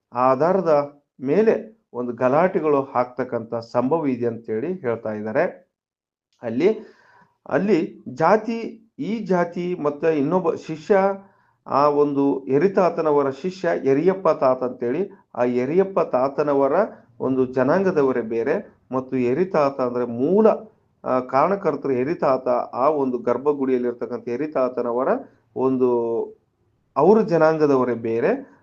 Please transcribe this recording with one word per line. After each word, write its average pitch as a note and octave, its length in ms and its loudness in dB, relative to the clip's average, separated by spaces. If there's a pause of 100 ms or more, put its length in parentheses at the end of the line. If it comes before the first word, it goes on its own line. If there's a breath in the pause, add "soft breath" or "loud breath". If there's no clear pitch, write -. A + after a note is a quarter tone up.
(120)
ಆಧಾರದ C#3+ 920 2 (180)
ಮೇಲೆ E3+ 600 0 (120)
ಒಂದು B2 200 -6
ಗಲಾಟೆಗಳು C#3+ 720 2
ಆಗ್ತಕ್ಕಂಥ B2 680 -4
ಸಂಭವ C3 520 -2
ಇದೆ A#2+ 200 -2
ಅಂತೇಳಿ A2+ 460 -6
ಹೇಳ್ತಾ A#2 400 -6
ಇದ್ದಾರೆ. G#2+ 580 -4 (720)
ಅಲ್ಲಿ, C#3 360 0 (680 loud breath)
ಅಲ್ಲಿ F#3 600 0
ಜಾತಿ, G#3+ 720 -2 (180)
ಈ F#3+ 200 -6
ಜಾತಿ F3 640 -2
ಮತ್ತೆ D3 360 0
ಇನ್ನೊಬ್ಬ E3 360 0
ಶಿಷ್ಯ, D#3+ 440 -2 (680 soft breath)
ಆ C#3 220 4
ಒಂದು C#3+ 580 2
ಯರಿತಾತನವರ D#3 840 2
ಶಿಷ್ಯ F3+ 380 -6 (160)
ಯರಿಯಪ್ಪ E3+ 440 2
ತಾತ C3+ 340 2
ಅಂತೇಳಿ, B2 480 -4 (240 loud breath)
ಆ B2 100 0
ಯರಿಯಪ್ಪ D#3+ 560 0
ತಾತನವರ C#3 720 0 (480 loud breath)
ಒಂದು C3 260 0
ಜನಾಂಗದವರೇ C3+ 720 2
ಬೇರೆ A#2 580 -4 (140)
ಮತ್ತು B2+ 240 -4
ಯರಿತಾತ C#3 640 0
ಅಂದ್ರೆ B2 240 -2
ಮೂಲ, C#3+ 420 2 (580)
ಆ, B2+ 160 0
ಕಾರಣಕರ್ತರು D3 720 0
ಯರಿತಾತ, C3 560 -2
ಆ B2 420 0
ಒಂದು C3+ 280 -2
ಗರ್ಭಗುಡಿಯಲ್ಲಿ B2+ 680 -2
ಇರ್ತಕ್ಕಂಥ A#2 400 -8
ಯರಿತಾತನವರ B2+ 800 -4 (480 loud breath)
ಒಂದು B2 640 0 (760)
ಅವ್ರ G3+ 260 6
ಜನಾಂಗದವರೇ D3+ 720 2
ಬೇರೆ. A#2 680 -2